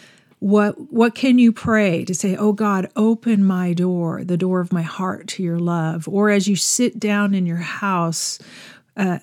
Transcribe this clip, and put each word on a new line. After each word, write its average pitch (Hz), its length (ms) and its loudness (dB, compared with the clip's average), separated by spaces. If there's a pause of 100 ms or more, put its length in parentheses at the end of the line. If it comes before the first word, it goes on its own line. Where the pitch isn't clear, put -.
(380)
what, 208 560 0
what 233 220 2
can 247 240 4
you 233 120 8
pray 202 540 0
to 185 80 -4
say, 190 220 -2
"Oh 208 180 2
God, 202 420 0
open 220 500 2
my 180 280 0
door, 175 500 -2
the 180 140 -2
door 185 220 0
of 180 120 -2
my 170 120 0
heart 185 460 -6
to - 140 -8
your 170 140 -2
love"? 170 500 -2
Or 202 220 2
as 202 180 2
you 202 80 2
sit 233 440 -2
down 208 340 0
in 185 140 0
your 170 100 -4
house, 170 800 -4 (580)
uh, 185 280 -2